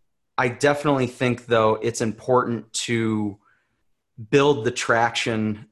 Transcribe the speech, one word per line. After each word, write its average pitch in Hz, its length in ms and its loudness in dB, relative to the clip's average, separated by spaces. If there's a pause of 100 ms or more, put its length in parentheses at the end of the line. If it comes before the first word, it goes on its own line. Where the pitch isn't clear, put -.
(380)
I 127 100 2
definitely 143 600 0
think, 123 400 -4
though, 110 280 4
it's 113 240 -4
important 117 720 -2
to 110 640 -4 (920)
build 139 340 4
the 120 80 -2
traction 113 1000 -2